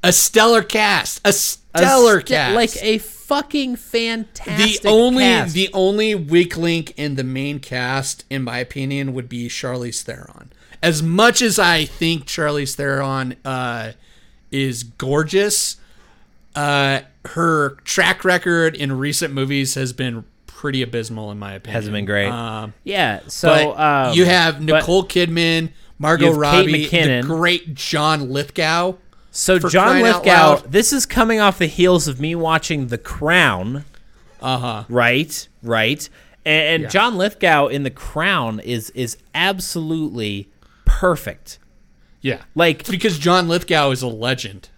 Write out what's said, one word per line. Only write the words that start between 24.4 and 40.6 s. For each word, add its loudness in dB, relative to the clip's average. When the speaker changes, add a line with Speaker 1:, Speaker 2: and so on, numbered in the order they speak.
Speaker 2:
but 4
Speaker 1:
Nicole 2
Kidman, 0
Margot 2
Speaker 2:
you 0
have 2
Kate 6
Speaker 1:
Robbie, 0
Speaker 2:
McKinnon. 2
Speaker 1:
the -6
great 0
John -2
Lithgow. -2
Speaker 2:
So 2
Speaker 1:
For -2
Speaker 2:
John 6
Speaker 1:
crying 6
out 4
Speaker 2:
Lithgow, 8
Speaker 1:
loud. -14
Speaker 2:
this 2
is 0
coming 2
off 2
the 2
heels 2
of -6
me -4
watching -2
The -6
Crown. 0
Speaker 1:
Uh-huh. -6
Speaker 2:
Right, 0
right. -2
And, 2
and 0
Speaker 1:
Yeah. -8
Speaker 2:
John 0
Lithgow 2
in -4
The -4
Crown -4
is, -8
is -6
absolutely -4